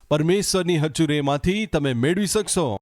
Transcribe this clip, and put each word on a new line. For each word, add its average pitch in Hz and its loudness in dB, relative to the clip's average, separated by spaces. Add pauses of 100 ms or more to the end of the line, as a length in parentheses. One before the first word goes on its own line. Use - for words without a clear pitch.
પરમેશ્વરની 175 0
હજુરીમાંથી 151 0
તમે 143 0
મેળવી 160 0
શકશો. 170 -2